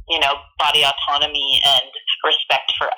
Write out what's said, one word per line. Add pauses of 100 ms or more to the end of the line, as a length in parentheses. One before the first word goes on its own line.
you
know, (220)
body
autonomy
and (380)
respect
for